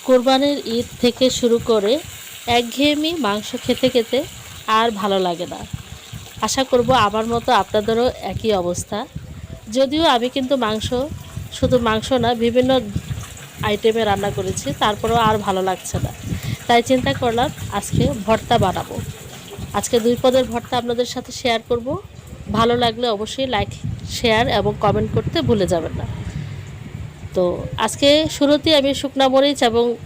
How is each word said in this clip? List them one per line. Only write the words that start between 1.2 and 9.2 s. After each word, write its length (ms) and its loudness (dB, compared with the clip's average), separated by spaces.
শুরু 360 2
করে 340 2
একঘেয়েমি 680 2
মাংস 500 -2
খেতে 260 2
খেতে 340 0
আর 240 4
ভালো 280 0
লাগে 260 -2
না। 120 -12
আশা 220 0
করব 280 4
আমার 340 4
মতো 260 0
আপনাদেরও 600 2
একই 320 -2
অবস্থা। 520 -2